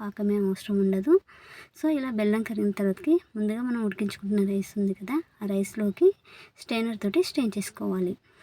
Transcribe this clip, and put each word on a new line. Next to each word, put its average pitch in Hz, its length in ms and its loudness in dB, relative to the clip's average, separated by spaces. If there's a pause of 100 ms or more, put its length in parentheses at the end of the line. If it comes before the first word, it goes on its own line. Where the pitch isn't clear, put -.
పాకం 202 300 -2
ఏం 208 160 2
అవసరం 196 320 -2
ఉండదు. 196 360 4 (640)
So, - 60 -4 (120)
ఇలా 262 140 -4 (100)
బెల్లం 214 220 2
కరిగిన 208 380 0
తర్వాతకి 196 340 2 (200)
ముందుగా 214 260 -2
మనం 240 260 -2
ఉడికించుకుంటున్న 202 560 -2 (100)
రైస్ 196 240 -4
ఉంది 196 240 0
కదా, 240 160 -2 (240)
ఆ 208 40 -8 (100)
రైస్లోకి 208 540 2 (520)
స్ట్రైనర్ 226 420 -4
తోటి 208 260 2
స్ట్రెయిన్ 240 280 0
చేసుకోవాలి. 190 560 -4 (300)